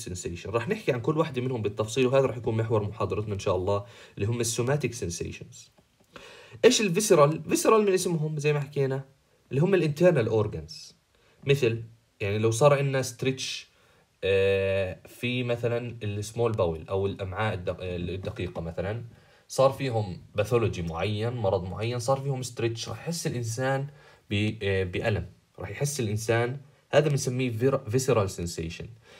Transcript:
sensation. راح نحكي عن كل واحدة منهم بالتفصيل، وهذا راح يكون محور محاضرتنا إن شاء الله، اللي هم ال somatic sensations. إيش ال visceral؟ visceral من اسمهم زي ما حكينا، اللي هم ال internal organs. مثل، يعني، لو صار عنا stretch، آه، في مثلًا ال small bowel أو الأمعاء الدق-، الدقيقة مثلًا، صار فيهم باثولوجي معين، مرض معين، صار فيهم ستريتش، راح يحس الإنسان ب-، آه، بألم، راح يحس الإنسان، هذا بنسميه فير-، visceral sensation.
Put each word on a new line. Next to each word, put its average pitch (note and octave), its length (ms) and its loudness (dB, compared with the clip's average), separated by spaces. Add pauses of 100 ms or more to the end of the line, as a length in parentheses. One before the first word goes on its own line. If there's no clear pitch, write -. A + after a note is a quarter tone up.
sensation. F2 420 -8
راح A2+ 220 -2
نحكي G3+ 240 0
عن B2 80 -4
كل D3+ 180 0
واحدة B2+ 240 0
منهم B2 200 -2
بالتفصيل، A2 440 0
وهذا C3 200 4
راح A#2+ 100 -4
يكون A2+ 200 -2
محور A2+ 260 0
محاضرتنا G2 520 -4
إن G2 40 -4
شاء F#2+ 180 0
الله، G2+ 300 0 (280)
اللي G2+ 120 -2
هم A#2 140 0
ال A2+ 60 -2
somatic B2 540 0
sensations. - 680 -10 (920)
إيش B3 160 8
ال F#3+ 140 0
visceral؟ D#3+ 580 6
visceral A3 340 4
من F#3+ 60 4
اسمهم D#3 460 0
زي D3 140 2
ما D3 80 -2
حكينا، C3+ 440 -2 (460)
اللي C3 100 0
هم F#3+ 140 4
ال D#3 200 2
internal E3 360 4
organs. G2+ 640 -2 (520)
مثل، A#2 360 2 (380)
يعني، G#2 180 -2
لو A2+ 120 4
صار C#3+ 240 6
عنا C3+ 280 2
stretch، - 720 -6 (520)
آه، G2 840 2
في B2 360 -4
مثلًا A#2+ 600 -2
ال G#2 220 -4
small A#2 320 0
bowel E2 340 -2
أو G2 160 0
الأمعاء F#2+ 480 -4
الدق-، F2+ 260 -6
الدقيقة F2 800 -6
مثلًا، F2 440 -6 (440)
صار C3 240 4
فيهم A2 500 -4 (120)
باثولوجي G#2 480 2
معين، G#2 500 -4
مرض G2 320 0
معين، G#2+ 340 -4
صار C3 220 0
فيهم C3 220 -4
ستريتش، A2+ 460 -4
راح A2 100 -10
يحس E3+ 280 -6
الإنسان C3 600 -2 (440)
ب-، G#2+ 320 0
آه، F#2+ 220 2
بألم، F2+ 420 -2 (320)
راح G#2 120 -8
يحس C#3+ 300 -4
الإنسان، A2+ 600 0 (300)
هذا D3+ 180 6
بنسميه C3 420 0
فير-، A2+ 400 0
visceral A2+ 400 2
sensation. E2+ 540 -8 (340)